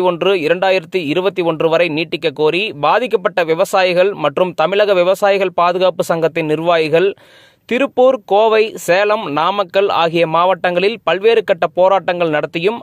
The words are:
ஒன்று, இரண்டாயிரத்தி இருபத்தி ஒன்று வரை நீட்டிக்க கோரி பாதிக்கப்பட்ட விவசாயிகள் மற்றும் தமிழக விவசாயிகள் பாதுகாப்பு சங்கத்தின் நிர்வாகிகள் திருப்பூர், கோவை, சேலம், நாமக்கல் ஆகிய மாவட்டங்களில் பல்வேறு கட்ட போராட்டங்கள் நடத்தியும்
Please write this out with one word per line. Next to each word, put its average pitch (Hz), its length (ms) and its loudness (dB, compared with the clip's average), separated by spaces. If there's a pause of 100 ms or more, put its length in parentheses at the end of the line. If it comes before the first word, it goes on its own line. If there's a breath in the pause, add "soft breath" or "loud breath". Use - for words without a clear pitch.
ஒன்று, 180 240 0 (140)
இரண்டாயிரத்தி 185 540 -2 (120)
இருபத்தி 185 280 -2
ஒன்று 165 280 -2
வரை 165 200 2
நீட்டிக்க 160 440 -4
கோரி 156 480 -2
பாதிக்கப்பட்ட 185 600 0
விவசாயிகள் 180 680 0 (140)
மற்றும் 165 280 -2
தமிழக 196 400 0
விவசாயிகள் 190 680 0
பாதுகாப்பு 180 420 0
சங்கத்தின் 160 500 -2
நிர்வாகிகள் 165 560 0 (600 soft breath)
திருப்பூர், 254 460 2 (100)
கோவை, 220 500 2
சேலம், 202 560 0
நாமக்கல் 190 580 0
ஆகிய 165 380 0
மாவட்டங்களில் 180 760 0
பல்வேறு 202 400 0
கட்ட 180 240 -2
போராட்டங்கள் 175 680 0
நடத்தியும் 170 480 -4